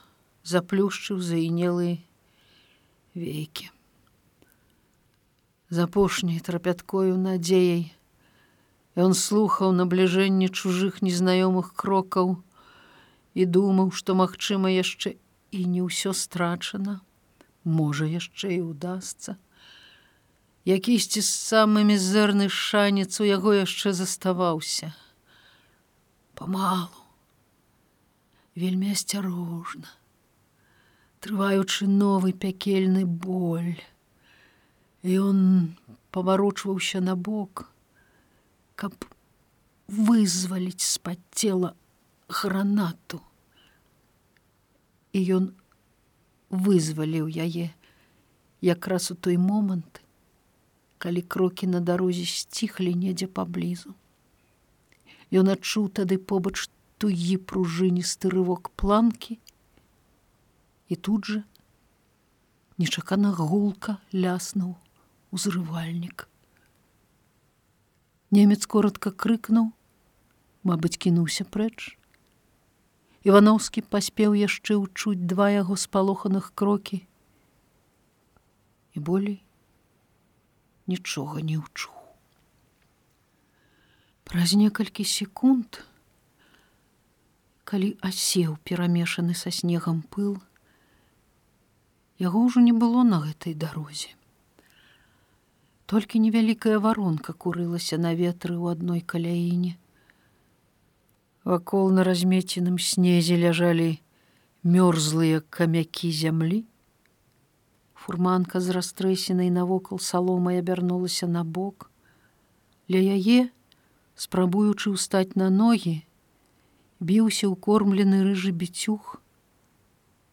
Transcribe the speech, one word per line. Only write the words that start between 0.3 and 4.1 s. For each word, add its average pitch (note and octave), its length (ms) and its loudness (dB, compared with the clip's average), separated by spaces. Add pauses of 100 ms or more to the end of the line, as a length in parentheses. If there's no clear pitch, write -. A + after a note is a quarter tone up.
заплюшчыў F#3 800 -2
заінелыя E3+ 800 -2 (1120)
вейкі. D#3 560 -10 (2000)